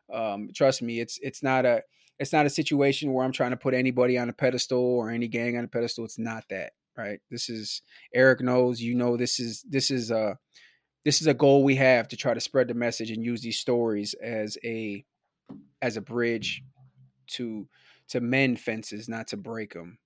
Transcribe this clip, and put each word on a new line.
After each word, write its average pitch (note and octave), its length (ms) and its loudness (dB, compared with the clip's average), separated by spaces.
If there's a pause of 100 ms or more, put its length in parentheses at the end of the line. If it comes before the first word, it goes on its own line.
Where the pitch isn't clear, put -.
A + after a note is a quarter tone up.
(120)
um, G#2 420 -4
trust C3+ 280 4
me, A#2 180 -4
it's, - 220 -8
it's - 200 -10
not C3 220 2
a, A#2+ 180 4 (360)
it's C#3 140 -4
not D3+ 140 4
a C#3+ 40 2
situation C#3+ 600 0
where B2+ 120 2
I'm C3 80 -2
trying B2 180 -2
to B2+ 60 -4
put C3 180 -2
anybody B2+ 440 2
on A#2+ 100 -2
a A#2 40 -6
pedestal B2+ 460 0
or B2 320 0
any A#2 160 -4
gang A#2 320 -2
on A#2+ 60 -4
a B2 40 -12
pedestal. A#2 360 -4
It's - 140 -14
not A2+ 320 -8
that, F#2+ 220 -8 (240)
right? G#2 240 -8 (100)
This - 180 -8
is, A2 340 -8 (320)
Eric B2+ 260 8
knows, B2 400 2
you A#2 140 -2
know, B2 220 2
this A#2+ 240 -2
is, A#2 280 -8
this C3+ 220 0
is A#2+ 200 -2
a, A2 280 0 (680)
this D3 160 2
is D#3+ 60 0
a C#3+ 80 4
goal C#3 300 6
we C3+ 120 4
have C3 320 6
to A#2 80 -10
try A#2+ 180 0
to A2+ 60 -4
spread B2 280 2
the A#2 60 -4
message A#2 360 -2
and A2 140 -6
use A#2 180 -4
these A#2 160 -6
stories A2+ 560 0
as G#2+ 500 -6
a, A2 400 -6 (800)
as A#2 140 -2
a G#2+ 40 -6
bridge A#2 640 -4 (680)
to, A2 400 -8 (400)
to B2 120 -4
mend B2+ 400 2
fences, A2 480 -8
not A2+ 200 -10
to - 80 -8
break A2 380 -10
'em. E2+ 320 -16